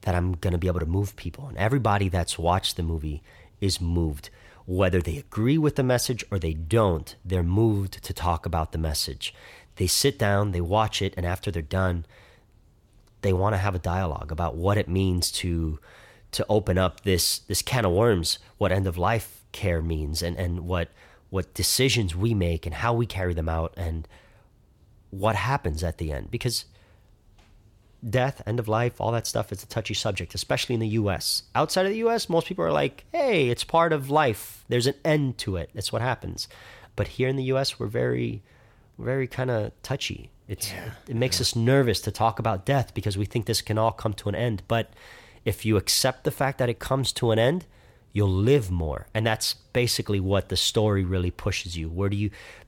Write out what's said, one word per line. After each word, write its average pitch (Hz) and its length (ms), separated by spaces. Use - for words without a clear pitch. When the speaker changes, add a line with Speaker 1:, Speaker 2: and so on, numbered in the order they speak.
Speaker 1:
that 92 120
I'm 90 180
gonna 87 260
be 87 80
able 87 140
to 78 60
move 95 280
people. 92 320
And - 120
everybody 104 500
that's 90 300
watched 85 380
the 87 60
movie 78 400
is 95 200
moved. 82 500
Whether 92 340
they 85 160
agree 117 420
with 151 180
the 139 80
message 123 460
or 101 80
they 82 160
don't, 82 600
they're 92 180
moved 98 600
to - 100
talk 87 340
about 82 260
the 80 60
message. 78 540
They 95 100
sit - 320
down, 101 320
they 87 100
watch 104 400
it, 95 160
and 87 80
after 87 280
they're 82 100
done, 90 420
they 98 100
wanna 98 260
have 95 180
a - 20
dialogue 85 540
about 80 240
what 95 200
it 104 120
means 90 440
to, 82 460
to - 160
open 104 300
up 92 240
this, - 380
this - 220
can 123 220
of 92 80
worms, 95 460
what 92 140
end 98 140
of 87 120
life 104 440
care 85 280
means 80 420
and, 85 140
and 87 240
what, 87 280
what 92 240
decisions 113 600
we 110 200
make 85 320
and 80 100
how 117 160
we 120 140
carry 92 260
them 80 160
out 82 280
and 82 300
what 101 240
happens 95 480
at 80 160
the 78 140
end. 64 180
Because 120 360
death, 131 380
end 117 140
of 107 80
life, 117 320
all 113 120
that 117 140
stuff - 240
is 95 120
a - 40
touchy 107 280
subject, 98 400
especially 127 400
in 113 60
the 113 80
U 107 220
S. - 340
Outside 160 320
of 196 40
the 220 80
U 226 120
S, 233 180
most 165 180
people 175 180
are 165 80
like, 147 400
"Hey, 233 360
it's 120 160
part 165 280
of 135 160
life. 139 600
There's 120 180
an 135 80
end 147 340
to 95 180
it. 85 180
That's - 180
what 113 80
happens." 107 480
But 101 140
here 127 200
in 135 80
the 131 80
U 131 140
S, - 220
we're 113 80
very, 120 540
we're 110 100
very 131 200
kinda 123 460
touchy. - 480
It's, 101 240
Speaker 2:
Yeah, 92 220
Speaker 1:
it 120 80
makes 123 220
Speaker 2:
yeah. - 40
Speaker 1:
us - 140
nervous 120 460
to 104 100
talk 113 260
about 107 260
death 135 300
because 95 240
we 101 80
think 113 200
this 113 160
can 107 160
all 110 140
come 107 220
to - 140
an 101 80
end. 113 320
But 117 220
if 110 220
you 107 100
accept - 480
the 147 60
fact 135 280
that 123 100
it 117 100
comes 131 360
to 113 180
an 110 60
end, 147 280
you'll 101 160
live 101 440
more. 80 420
And 110 100
that's 110 300
basically 113 460
what 95 300
the 92 80
story 104 480
really 90 260
pushes 87 460
you. 80 120
Where 92 200
do 101 80
you, 104 140